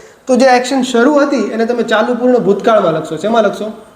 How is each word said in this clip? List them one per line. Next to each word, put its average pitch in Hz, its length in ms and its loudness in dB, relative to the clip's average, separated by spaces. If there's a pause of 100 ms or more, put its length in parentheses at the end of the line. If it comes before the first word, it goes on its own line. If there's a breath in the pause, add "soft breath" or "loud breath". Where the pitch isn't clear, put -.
(260 loud breath)
તો 254 100 2
જે 247 100 4
એક્શન 254 360 2
શરૂ 254 320 2
હતી 294 220 2
એને 226 280 -2
તમે 233 180 -4
ચાલુ 220 320 0
પૂર્ણ 247 240 2
ભૂતકાળમાં 196 540 0
લખશો. 160 240 -6
શેમાં 220 260 0
લખશો? 208 300 -4 (240)